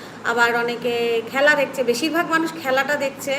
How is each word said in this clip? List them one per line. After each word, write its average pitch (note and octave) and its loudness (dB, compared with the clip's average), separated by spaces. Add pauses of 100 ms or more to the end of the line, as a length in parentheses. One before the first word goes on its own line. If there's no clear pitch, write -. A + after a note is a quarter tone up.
(240)
আবার A#3 2
অনেকে A#3+ -2 (380)
খেলা C#4+ 4
দেখছে, C#4 0
বেশিরভাগ D4 0
মানুষ E4 2
খেলাটা C4+ 0
দেখছে, C#4 -4